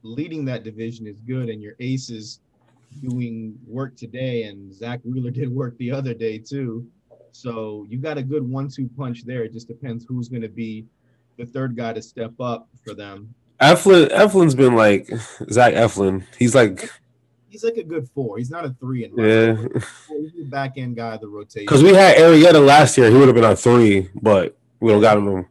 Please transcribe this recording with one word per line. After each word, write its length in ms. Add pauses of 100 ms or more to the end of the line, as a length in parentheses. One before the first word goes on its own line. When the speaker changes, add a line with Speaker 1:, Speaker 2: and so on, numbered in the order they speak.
Speaker 1:
leading 420
that 180
division 440
is 140
good, 280
and 140
your 160
aces 600 (600)
doing 640
work 320
today, 460
and 300
Zach 300
Wheeler 280
<laughs> 0
did 200
work 280
the 120
other 220
day 240
too. 500 (440)
So 580
you 80
got 220
a 40
good 240
one-two 480
punch 300
there. 180
It 100
just 140
depends 400
who's 220
gonna 180
be 380 (520)
the 80
third 280
guy 200
to 80
step 400
up 260 (160)
for 100
them. 400 (280)
Speaker 2:
Eflin, 480
Eflin's 460
been 200
like, 320 (420)
Zach 240
Eflin, 520 (120)
he's 160
like 360 (580)
Speaker 1:
He's 160
like 140
a 60
good 300
four. 240
He's 140
not 140
a 140
three 260
in 100
my 100
Speaker 2:
Yeah. 280
Speaker 1:
book. 180 (380)
He's 240
the 100
back 340
end 200
guy 180
of 60
the 80
rotation. 360
Speaker 2:
'Cause 160
we 120
had 240
Arrieta 460
last 340
year. 120
He 80
would 100
have 80
been 100
our 100
three, 540 (120)
but 340 (260)
we 100
don't 100
got 160
him. 340